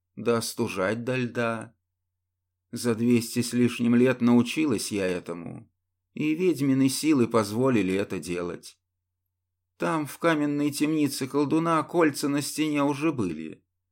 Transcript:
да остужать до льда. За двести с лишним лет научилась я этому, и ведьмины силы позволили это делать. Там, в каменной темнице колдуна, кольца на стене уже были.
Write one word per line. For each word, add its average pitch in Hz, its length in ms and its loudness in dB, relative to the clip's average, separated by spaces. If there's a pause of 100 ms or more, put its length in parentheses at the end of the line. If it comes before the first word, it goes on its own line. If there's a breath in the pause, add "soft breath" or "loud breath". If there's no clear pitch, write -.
(160)
да 113 220 0
остужать 107 640 -4
до 127 120 -2
льда. 113 580 -4 (1000)
За 120 220 0
двести 117 480 2
с - 100 -4
лишним 120 420 2
лет 123 260 4
научилась 120 720 2
я 95 140 -2
этому, 85 640 -8 (460)
и 151 200 0
ведьмины 139 540 2
силы 135 380 2
позволили 110 680 2
это 98 240 -2
делать. 87 600 -8 (1000)
Там, 165 300 -4
в - 120 -14
каменной 147 520 0
темнице 147 560 -2
колдуна, 156 560 0
кольца 151 460 0
на 143 140 -2
стене 147 420 -2
уже 147 280 0
были. 85 520 -6 (280)